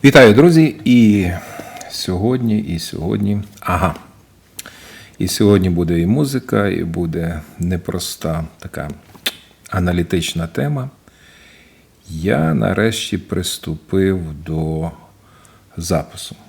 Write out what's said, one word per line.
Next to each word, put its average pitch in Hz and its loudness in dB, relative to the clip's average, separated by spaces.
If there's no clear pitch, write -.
Вітаю, 123 10
друзі! 160 6
І 107 6
сьогодні, 110 -2
і 85 -6
сьогодні, 101 -4
ага. 92 -2
І 95 -2
сьогодні 101 4
буде 85 0
і 85 2
музика, 123 0
і 87 -2
буде 82 -4
непроста 87 -6
така - -12
аналітична 87 -2
тема. 139 -6
Я 80 0
нарешті 92 -2
приступив 92 -4
до 80 -4
запису. 82 -6